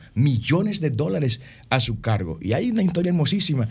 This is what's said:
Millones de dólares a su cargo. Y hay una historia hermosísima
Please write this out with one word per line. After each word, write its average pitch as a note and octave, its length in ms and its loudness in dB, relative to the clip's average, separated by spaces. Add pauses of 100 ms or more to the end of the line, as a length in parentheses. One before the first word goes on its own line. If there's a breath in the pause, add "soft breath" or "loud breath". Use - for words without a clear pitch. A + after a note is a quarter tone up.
(140 loud breath)
Millones D3 680 2
de D3+ 120 0
dólares C#3+ 500 -2 (280 loud breath)
a C3 120 2
su A#2 180 -4
cargo. F#2+ 420 -2
Y G2 120 -2
hay A3 180 -2
una A3 120 2
historia F3 260 0
hermosísima D#3+ 600 0